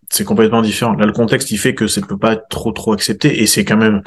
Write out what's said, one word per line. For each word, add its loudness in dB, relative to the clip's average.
C'est -2
complètement 2
différent. 0
Là, 2
le 0
contexte, 0
il -4
fait 0
que -2
ça -2
peut -6
pas 0
être -6
trop, -6
trop -2
accepté. 0
Et 2
c'est 2
quand 2
même, 2